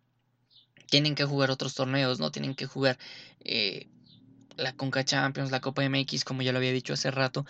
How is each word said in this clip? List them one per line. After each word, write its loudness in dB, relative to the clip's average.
tienen 4
que 2
jugar 4
otros -2
torneos, 0
¿no? 0
Tienen -4
que -8
jugar, 2
eh, -4
la -4
Conca -2
Champions, 2
la 0
Copa -2
M 2
X, -2
como -4
ya 2
lo 2
había 2
dicho -2
hace -2
rato, -2